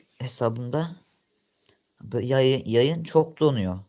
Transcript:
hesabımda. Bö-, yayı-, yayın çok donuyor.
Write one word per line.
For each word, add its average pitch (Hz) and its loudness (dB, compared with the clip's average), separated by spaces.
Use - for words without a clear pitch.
hesabımda. 123 -4
Bö-, 117 -6
yayı-, 131 2
yayın 139 2
çok 160 0
donuyor. 104 0